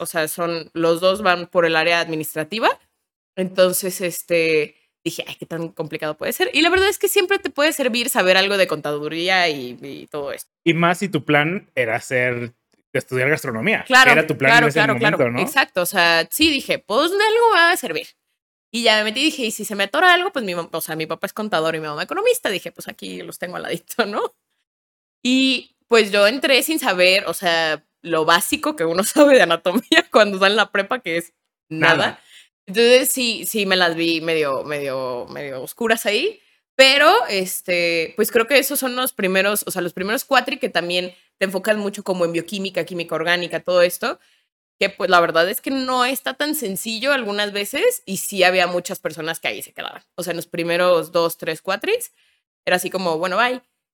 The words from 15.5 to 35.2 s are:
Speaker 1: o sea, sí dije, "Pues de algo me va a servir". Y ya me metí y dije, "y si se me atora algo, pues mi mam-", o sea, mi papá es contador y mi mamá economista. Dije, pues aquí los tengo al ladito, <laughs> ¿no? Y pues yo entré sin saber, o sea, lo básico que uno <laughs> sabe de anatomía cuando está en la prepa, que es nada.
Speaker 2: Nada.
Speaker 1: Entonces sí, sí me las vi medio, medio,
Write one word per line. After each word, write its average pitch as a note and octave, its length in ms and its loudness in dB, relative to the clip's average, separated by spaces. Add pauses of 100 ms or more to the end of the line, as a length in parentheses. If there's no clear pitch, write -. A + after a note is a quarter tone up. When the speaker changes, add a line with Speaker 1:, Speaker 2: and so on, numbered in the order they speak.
Speaker 1:
o F3 40 -4
sea, E3+ 420 2
sí D#4+ 220 2
dije, A3 300 -2
"Pues C#4 320 0
de G4 40 -2
algo A4 360 2
me F4 80 4
va E4+ 100 6
a F#4 60 0
servir". E3 320 -6 (640)
Y A#3 100 -4
ya A3 160 4
me G#3+ 60 0
metí A3 160 -4
y C#4+ 60 2
dije, D4+ 180 -4
"y G#3+ 80 -2
si G#3 120 -10
se G3+ 120 -8
me G3 80 0
atora E4 280 4
algo, F4+ 200 0
pues B3+ 120 -4
mi F#3 100 -4
mam-", E3 180 -6
o E3 80 -6
sea, D#3 160 -8
mi D#3+ 100 -4
papá E3 220 -6
es - 40 -18
contador E3 440 -2
y D#3 40 -6
mi D#3 60 -8
mamá D3+ 160 -6
economista. G4+ 480 0
Dije, F3 220 -6
pues - 160 -18
aquí F#3 340 -12
los E3+ 160 -14
tengo F3 160 -10
al - 80 -10
ladito, D3+ 440 -6
<laughs> - 0 -
¿no? A3 280 -6 (880)
Y C4 540 0 (100)
pues G#3+ 240 4
yo G3+ 160 4
entré C4 360 2
sin D#4+ 160 -2
saber, F#3 480 2
o E3 80 -4
sea, E3 500 -2 (180)
lo D#3+ 220 0
básico G#3 520 2
que E3+ 80 -2
uno E3+ 200 0
<laughs> - 0 -
sabe D4 300 6
de A3+ 80 8
anatomía F3+ 680 2
cuando G3+ 260 4
está F#3+ 120 4
en G3+ 80 0
la G#3 140 2
prepa, G3+ 300 -2
que E3 180 -4
es - 140 -8 (360)
nada. D#3+ 280 2
Speaker 2:
Nada. G#3 240 -2 (460)
Speaker 1:
Entonces A#3 440 4
sí, A#3 360 -2
sí G3+ 200 -2
me F#3+ 100 2
las F3 180 2
vi E3 260 0
medio, D3+ 440 -2
medio, C3 680 -6